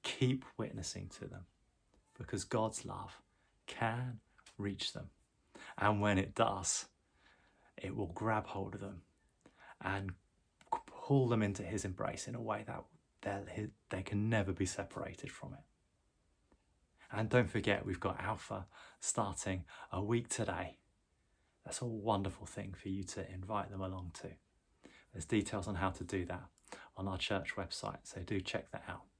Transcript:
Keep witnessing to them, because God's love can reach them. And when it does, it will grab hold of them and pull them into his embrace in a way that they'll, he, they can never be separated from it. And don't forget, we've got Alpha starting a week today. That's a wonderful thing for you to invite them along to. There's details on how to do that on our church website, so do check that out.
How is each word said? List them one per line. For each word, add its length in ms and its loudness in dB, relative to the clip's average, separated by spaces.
Keep 440 4
witnessing 640 -6
to 80 -10
them, 180 -12
because 260 -2
God's 400 0
love 380 -8
can 520 0
reach 360 -2
them. 160 -8
And 240 6
when 160 8
it 160 2
does, 520 4
it 180 -4
will 120 0
grab 400 0
hold 260 -4
of 80 -8
them 200 -10
and 340 -2
pull 400 6
them 160 6
into 180 2
his 240 -2
embrace 420 -2
in 60 -6
a 80 -4
way 240 -2
that 180 -6
they'll, 320 -2
he, 140 -2
they 120 -2
can 280 2
never 220 4
be 140 2
separated 680 -6
from 220 -10
it. 60 -14
And 160 2
don't 200 8
forget, 360 2
we've 140 -2
got 220 0
Alpha 440 -4
starting 640 0
a 100 0
week 280 2
today. 480 -2
That's 160 -6
a 40 -2
wonderful 600 2
thing 340 -8
for 100 -6
you 140 0
to 280 -6
invite 380 -2
them 120 -6
along 300 -4
to. 80 -8
There's 140 -8
details 420 2
on 80 -2
how 140 2
to 140 -4
do 220 0
that 200 -6
on 120 -4
our 100 -2
church 400 0
website, 460 -4
so 180 -8
do 180 0
check 320 -4
that 160 -8
out. 160 -8